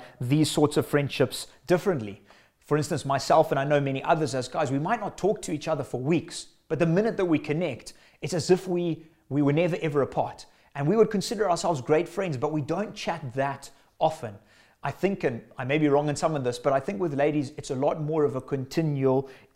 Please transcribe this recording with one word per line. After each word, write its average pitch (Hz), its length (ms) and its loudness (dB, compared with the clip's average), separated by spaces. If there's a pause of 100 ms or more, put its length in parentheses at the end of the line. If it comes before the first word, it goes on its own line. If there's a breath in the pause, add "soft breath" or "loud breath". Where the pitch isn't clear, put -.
(220 loud breath)
these 147 300 2
sorts 147 260 2
of 147 80 2
friendships - 600 0 (180 soft breath)
differently. 160 560 0 (380 soft breath)
For - 180 0
instance, 151 280 -2
myself 147 460 4
and 139 80 0
I 135 40 0
know 147 160 2
many 135 240 -2
others 156 320 0
as 127 120 -2
guys, 151 240 -2
we 139 60 0
might 190 220 -2
not 196 180 -8
talk 208 260 0
to - 80 -8
each 151 160 -6
other 151 160 -2
for 123 160 -6
weeks, - 480 -2 (200)
but 151 120 -2
the 170 60 4
minute 202 320 2
that 196 80 0
we 160 140 4
connect, 147 540 -4 (280 soft breath)
it's 160 120 -6
as 170 180 2
if 180 160 2
we, 175 380 -2 (240 loud breath)
we 139 120 0
were 139 120 4
never 165 280 0
ever 147 220 0
apart. - 420 -4 (300 soft breath)
And 143 120 -2
we 190 80 4
would 220 140 6
consider 202 400 -2
ourselves 165 320 0
great 151 280 2
friends, 180 280 -4
but 147 140 -2
we 156 100 -2
don't 175 320 -4
chat 151 400 -6
that 135 380 -4 (280 soft breath)
often. 139 360 -2 (480 soft breath)
I 139 80 -2
think, 190 320 -2
and 123 180 0 (160)
I 131 80 -6
may 139 140 2
be 151 100 4
wrong 147 200 4
in 143 60 0
some 160 200 -2
of 135 80 -2
this, 123 160 -2
but 143 120 0
I 135 80 4
think 196 220 -6
with 156 140 -2
ladies, 143 420 0
it's - 140 -8
a 135 40 -4
lot 147 240 0
more 151 240 0
of 131 120 2
a 127 60 -6
continual, 135 840 0 (280 loud breath)